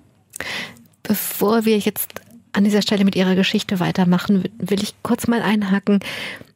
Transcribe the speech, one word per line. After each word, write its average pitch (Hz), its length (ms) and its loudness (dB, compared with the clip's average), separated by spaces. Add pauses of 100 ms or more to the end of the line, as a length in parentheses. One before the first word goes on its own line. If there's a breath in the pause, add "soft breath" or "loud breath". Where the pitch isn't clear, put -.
(1040 loud breath)
Bevor 214 640 0
wir 220 140 4
jetzt - 300 -4 (440)
an 202 120 2
dieser 208 180 2
Stelle 202 220 2
mit 196 120 2
Ihrer 185 180 2
Geschichte 190 460 0
weitermachen, 180 640 2
w-, - 140 -6
will 196 240 -2
ich - 200 -6
kurz - 240 -2
mal 233 140 0
einhaken. 202 600 0 (560 loud breath)